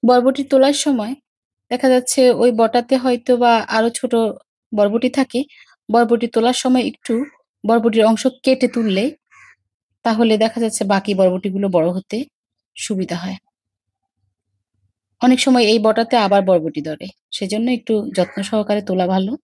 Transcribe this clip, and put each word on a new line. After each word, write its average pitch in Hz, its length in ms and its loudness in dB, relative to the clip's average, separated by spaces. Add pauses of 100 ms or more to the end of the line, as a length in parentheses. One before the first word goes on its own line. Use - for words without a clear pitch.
বরবটি 247 380 2
তোলার 269 300 2
সময় 262 420 -4 (540)
দেখা 247 200 0
যাচ্ছে 254 420 4
ওই 240 200 2
বটাতে 233 460 0
হয়তো 247 400 0
বা 233 220 4
আরো 220 300 -2
ছোট 233 260 -6 (600)
বরবটি 208 340 0
থাকে। 254 340 -2 (480)
বরবটি 233 360 2
তোলার 233 260 0
সময় 254 280 0
একটু 226 440 -6 (420)
বরবটির 226 380 2
অংশ 226 220 2 (160)
কেটে 262 240 2
তুললে 226 480 -2 (880)
তাহলে 220 340 2
দেখা 220 240 0
যাচ্ছে 220 220 -4
বাকি 196 300 -2
বরবটিগুলো 190 560 0
বড় 175 200 0
হতে 196 360 -8 (500)
সুবিধা 185 400 -6
হয়। 185 220 -10 (1800)
অনেক 254 180 4
সময় 254 240 2
এই 220 160 2
বটাতে 226 380 0
আবার 202 240 2
বরবটি 165 400 0
ধরে, 156 260 -12 (240)
সেজন্য 214 400 -4
একটু 220 440 -4
যত্ন 185 280 -2
সহকারে 208 380 -2
তোলা 185 260 -2
ভালো। 190 360 -2